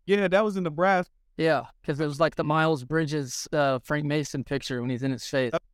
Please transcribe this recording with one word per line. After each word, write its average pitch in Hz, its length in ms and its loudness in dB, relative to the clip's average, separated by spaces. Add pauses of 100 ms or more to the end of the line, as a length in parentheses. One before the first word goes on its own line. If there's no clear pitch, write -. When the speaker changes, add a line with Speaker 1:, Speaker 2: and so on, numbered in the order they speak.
Speaker 1:
Yeah, 196 220 2
that 190 160 4
was 208 120 -2
in 190 80 -2
Nebraska. 180 480 0 (240)
Speaker 2:
Yeah, 156 300 2 (180)
'cause 147 160 -4
it 156 60 0
was, 147 140 -2
like, 156 160 2
the 160 80 0
Miles 156 400 2
Bridges, 151 680 -2
uh, 139 260 2
Frank 151 260 -4
Mason 147 400 -2
picture 131 360 -4
when 123 100 -4
he's 123 120 -4
in 135 80 -2
his 127 160 -6
face. 127 260 0
Speaker 1:
Yep. 165 100 -2 (120)